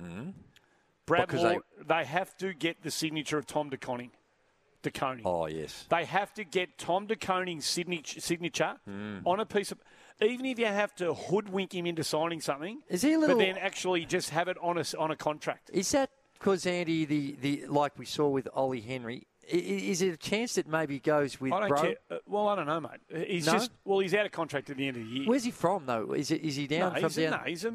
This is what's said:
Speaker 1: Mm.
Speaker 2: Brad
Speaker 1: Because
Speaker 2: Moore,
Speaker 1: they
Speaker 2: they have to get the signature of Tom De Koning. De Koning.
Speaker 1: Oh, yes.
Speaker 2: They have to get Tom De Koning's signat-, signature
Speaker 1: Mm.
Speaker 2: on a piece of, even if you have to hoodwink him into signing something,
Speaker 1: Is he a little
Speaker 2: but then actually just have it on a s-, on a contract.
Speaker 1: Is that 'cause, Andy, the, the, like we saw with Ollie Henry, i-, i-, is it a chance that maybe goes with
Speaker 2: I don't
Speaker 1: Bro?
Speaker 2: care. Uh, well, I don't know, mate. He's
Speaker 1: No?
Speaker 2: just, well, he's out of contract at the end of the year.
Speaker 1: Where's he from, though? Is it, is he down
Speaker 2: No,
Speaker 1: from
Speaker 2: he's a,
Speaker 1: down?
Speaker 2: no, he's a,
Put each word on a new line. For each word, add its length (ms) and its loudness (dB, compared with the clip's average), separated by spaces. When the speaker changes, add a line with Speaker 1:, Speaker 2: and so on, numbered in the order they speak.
Speaker 1:
Mm. 320 -8
Speaker 2:
Brad 220 4
Speaker 1:
Because 160 0
Speaker 2:
Moore, 200 4
Speaker 1:
they 40 -18
Speaker 2:
they 60 0
have 320 -2
to 160 -4
get 300 -2
the 80 -4
signature 460 -2
of 80 -2
Tom 240 -2
De 80 -6
Koning. 340 -8
De 100 -4
Koning. 340 -4
Speaker 1:
Oh, 220 2
yes. 420 -8
Speaker 2:
They 160 4
have 300 0
to 80 -8
get 340 -2
Tom 300 0
De 80 0
Koning's 500 -2
signat-, 560 -4
signature 540 -2
Speaker 1:
Mm. 360 -8
Speaker 2:
on 140 2
a 60 0
piece 260 -2
of, 80 -12
even 240 0
if 140 -2
you 60 2
have 300 0
to 180 0
hoodwink 600 -2
him 120 -4
into 180 -2
signing 380 0
something, 480 -4
Speaker 1:
Is 120 0
he 120 6
a 60 6
little 180 6
Speaker 2:
but 80 6
then 120 0
actually 480 0
just 260 -2
have 160 2
it 140 -2
on 160 0
a 40 0
s-, 120 -4
on 180 -2
a 40 -2
contract. 580 -4
Speaker 1:
Is 180 0
that 180 4
'cause, 260 2
Andy, 400 2
the, 360 0
the, 260 -2
like 300 2
we 80 -12
saw 240 2
with 240 0
Ollie 280 0
Henry, 440 -8
i-, 40 0
i-, 20 6
is 460 0
it 100 2
a 40 -8
chance 380 -2
that 120 0
maybe 320 0
goes 420 2
with 100 2
Speaker 2:
I 100 2
don't 80 0
Speaker 1:
Bro? 120 6
Speaker 2:
care. 140 2
Uh, 60 -6
well, 200 2
I 80 4
don't 120 -2
know, 140 0
mate. 460 -8
He's 200 0
Speaker 1:
No? 60 6
Speaker 2:
just, 180 2
well, 140 4
he's 140 2
out 140 4
of 40 -6
contract 380 -4
at 80 -8
the 100 0
end 100 -4
of 60 -6
the 60 -10
year. 180 -2
Speaker 1:
Where's 180 4
he 60 0
from, 360 0
though? 260 0
Is 160 -2
it, 140 0
is 140 -2
he 100 -4
down 260 2
Speaker 2:
No, 60 0
Speaker 1:
from 100 2
Speaker 2:
he's 80 -4
a, 60 2
Speaker 1:
down? 80 2
Speaker 2:
no, 60 -2
he's 180 -4
a, 100 -2